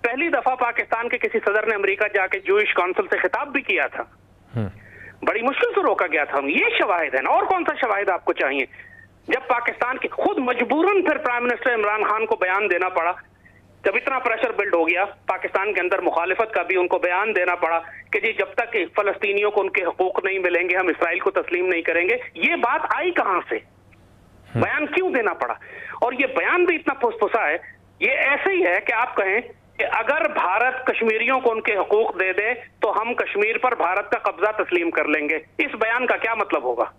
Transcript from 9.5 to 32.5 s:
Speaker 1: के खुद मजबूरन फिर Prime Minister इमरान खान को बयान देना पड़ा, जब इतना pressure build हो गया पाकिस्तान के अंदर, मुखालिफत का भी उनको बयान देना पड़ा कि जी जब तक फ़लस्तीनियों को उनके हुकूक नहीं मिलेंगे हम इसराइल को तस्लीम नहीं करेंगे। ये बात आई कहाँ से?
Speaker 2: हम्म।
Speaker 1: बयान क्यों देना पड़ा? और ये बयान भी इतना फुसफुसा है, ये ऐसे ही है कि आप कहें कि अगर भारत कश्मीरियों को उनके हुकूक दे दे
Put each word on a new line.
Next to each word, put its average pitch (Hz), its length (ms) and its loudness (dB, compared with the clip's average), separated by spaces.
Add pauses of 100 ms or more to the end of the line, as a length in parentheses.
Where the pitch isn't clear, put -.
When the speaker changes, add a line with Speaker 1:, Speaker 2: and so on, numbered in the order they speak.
Speaker 1:
के - 100 -6
खुद - 300 -4
मजबूरन 269 640 2
फिर 302 160 2
Prime 240 260 -2
Minister 240 280 0
इमरान 208 320 0
खान 214 220 0
को 220 100 0
बयान 190 320 0
देना 180 200 0
पड़ा, 180 280 0 (680)
जब 196 120 2
इतना 254 220 -2
pressure 233 340 -2
build 196 220 0
हो 165 100 4
गया 175 200 2
पाकिस्तान 196 680 -4
के 185 80 0
अंदर, 180 200 0
मुखालिफत 180 540 0
का 180 80 2
भी 185 140 0
उनको 180 220 2
बयान 185 340 0
देना 180 220 0
पड़ा 165 240 0 (340)
कि 214 60 0
जी 214 140 0
जब 196 280 -4
तक 202 360 -2
फ़लस्तीनियों 202 540 0
को 208 100 2
उनके 190 220 0
हुकूक 180 420 0
नहीं 190 140 -2
मिलेंगे 180 360 2
हम 185 160 2
इसराइल 175 300 0
को 190 100 2
तस्लीम 175 340 -2
नहीं 170 180 0
करेंगे। 175 320 0
ये 269 420 -2
बात 262 400 0
आई 339 140 0
कहाँ 202 300 0 (100)
से? 113 60 -2
Speaker 2:
हम्म। - 1080 -8
Speaker 1:
बयान 277 220 -2
क्यों 349 260 0
देना 220 200 0
पड़ा? - 260 -4 (440)
और 254 120 0
ये 262 120 0
बयान 262 400 2
भी 349 80 2
इतना 294 200 -2
फुसफुसा 220 520 0
है, 151 80 2 (480)
ये 214 60 2
ऐसे 269 440 2
ही 370 100 4
है 185 180 4
कि 240 120 -4
आप 233 240 0
कहें 202 260 2
कि - 420 -8
अगर 294 480 0
भारत 247 580 0
कश्मीरियों 226 500 0
को 240 100 4
उनके 220 220 -2
हुकूक 208 440 2
दे 185 160 0
दे 214 220 0